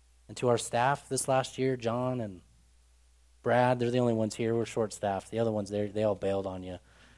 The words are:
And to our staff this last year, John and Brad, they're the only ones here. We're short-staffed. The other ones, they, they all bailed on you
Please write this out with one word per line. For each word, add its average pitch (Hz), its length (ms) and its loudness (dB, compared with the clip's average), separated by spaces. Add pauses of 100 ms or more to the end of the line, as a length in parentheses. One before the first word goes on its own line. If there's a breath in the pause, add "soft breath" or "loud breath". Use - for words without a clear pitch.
(280)
And 107 80 -14
to 127 120 0
our 117 100 6
staff 127 500 0
this 131 180 -2
last 131 300 2
year, 131 220 0
John 123 420 -2
and 95 220 -8 (1000)
Brad, 123 360 4
they're 120 120 0
the 123 100 2
only 120 120 4
ones 110 220 0
here. 117 200 -2
We're 117 120 0
short-staffed. 101 640 -2
The 110 80 -4
other 113 140 0
ones, 101 180 -4
they, 104 160 -2
they 104 160 -4
all 104 120 2
bailed 98 320 -2
on 92 160 -8
you 90 140 -10 (420 soft breath)